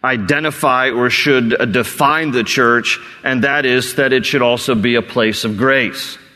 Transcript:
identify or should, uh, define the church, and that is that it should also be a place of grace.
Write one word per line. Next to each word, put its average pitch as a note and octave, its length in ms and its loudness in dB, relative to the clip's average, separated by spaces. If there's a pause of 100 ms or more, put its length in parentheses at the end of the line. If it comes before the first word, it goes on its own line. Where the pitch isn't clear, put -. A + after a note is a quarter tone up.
identify C3 840 0
or B2 180 0
should, B2 500 2
uh, B2+ 60 0
define C#3+ 680 0
the B2 120 0
church, A#2+ 560 2 (240)
and C3 200 0
that C#3+ 200 0
is B2 300 0
that C3+ 180 2
it B2+ 140 2
should B2+ 160 0
also A#2+ 320 0
be A#2+ 220 0
a A#2 60 0
place A2 420 -2
of G#2+ 120 -4
grace. B2+ 640 -2 (180)